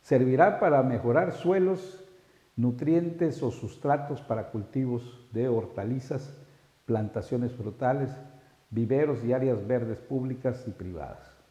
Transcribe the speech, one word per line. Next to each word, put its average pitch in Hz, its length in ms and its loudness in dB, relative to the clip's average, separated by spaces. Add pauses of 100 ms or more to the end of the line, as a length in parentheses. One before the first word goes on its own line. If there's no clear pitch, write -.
servirá 131 580 4
para 147 240 4
mejorar 127 500 2
suelos, 185 720 0 (520)
nutrientes 160 880 0
o 123 80 0
sustratos 143 720 -2
para 110 280 -4
cultivos 120 840 -4
de 117 160 0
hortalizas, 117 880 -4 (480)
plantaciones 117 680 -2
frutales, 127 580 -2 (600)
viveros 117 540 2
y 117 80 2
áreas 127 360 0
verdes 117 320 -2
públicas 127 680 -4
y 110 60 -8
privadas 87 600 -12 (180)